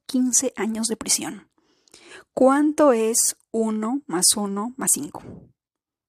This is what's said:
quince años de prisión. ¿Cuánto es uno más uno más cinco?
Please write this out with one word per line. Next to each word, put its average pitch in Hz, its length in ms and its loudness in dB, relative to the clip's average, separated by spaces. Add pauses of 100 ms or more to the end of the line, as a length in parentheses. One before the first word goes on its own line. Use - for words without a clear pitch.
quince 254 500 0
años 220 300 -4
de 226 100 -4
prisión. - 540 -6 (800)
¿Cuánto 294 600 4
es 226 440 0 (140)
uno 220 560 -2
más 175 300 2
uno 208 400 -4
más 202 160 -2
cinco? - 320 -6 (840)